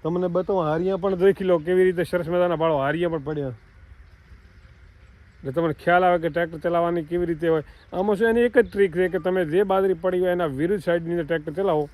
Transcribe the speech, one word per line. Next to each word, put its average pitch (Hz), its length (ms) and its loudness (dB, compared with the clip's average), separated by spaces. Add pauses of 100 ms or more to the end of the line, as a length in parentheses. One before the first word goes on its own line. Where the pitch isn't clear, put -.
તમને 180 240 -2
બતાવું, 180 380 0
હારિયા 170 320 0
પણ 190 180 -2
દેખી 190 300 2
લો 180 140 4
કેવી 180 260 2
રીતે 180 200 2
સરસ 170 240 -4
મજાના 175 280 2
ભાળો 160 220 2
હારિયા 151 300 0
પણ 165 100 -4
પડ્યા. 143 300 -6
એટલે - 2000 -18
તમને 165 200 0
ખ્યાલ 175 320 2
આવે 180 140 4
કે 165 100 -2
ટ્રેક્ટર 165 300 -4
ચલાવવાની 170 440 0
કેવી 175 240 -4
રીતે 165 220 -2
હોય. 160 140 2 (300)
આમાં 196 240 0
શું, 226 120 2
એની 226 120 2
એક 240 180 4
જ 208 140 2
ટ્રીક 196 240 2
છે 185 120 2
કે 175 100 -4
તમે 180 260 0
જે 165 180 0
બાજરી 190 320 2
પડી 180 260 -2
હોય 180 100 2
એના 175 160 0
વિરુદ્ધ 160 380 -2
સાઈડની 170 260 -2
અંદર 175 140 -2
ટ્રેક્ટર 156 280 -6
ચલાવો 156 420 0